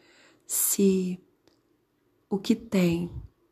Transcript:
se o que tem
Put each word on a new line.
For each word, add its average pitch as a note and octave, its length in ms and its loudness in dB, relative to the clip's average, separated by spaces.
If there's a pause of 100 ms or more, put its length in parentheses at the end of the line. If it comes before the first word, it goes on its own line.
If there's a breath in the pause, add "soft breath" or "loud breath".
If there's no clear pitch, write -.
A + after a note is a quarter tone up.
(480 soft breath)
se F#3 760 0 (1040)
o G3+ 120 -2
que A3 160 0
tem F3 560 0 (400)